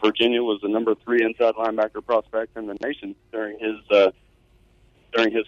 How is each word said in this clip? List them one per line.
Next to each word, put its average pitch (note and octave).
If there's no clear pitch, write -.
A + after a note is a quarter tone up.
Virginia, A#2
was A2
the G2+
number A2
three A#2
inside A2+
linebacker A2
prospect A2+
in A2
the G2+
nation G#2
during G#2+
his, A2
uh, G2
during A2+
his A2+